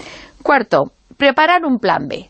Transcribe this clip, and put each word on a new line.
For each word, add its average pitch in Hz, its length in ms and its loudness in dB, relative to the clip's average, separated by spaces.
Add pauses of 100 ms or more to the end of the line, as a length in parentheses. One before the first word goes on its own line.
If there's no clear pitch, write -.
(420)
Cuarto, - 500 0 (240)
preparar 311 480 2
un 262 140 -2
plan - 300 -2
B. - 220 -14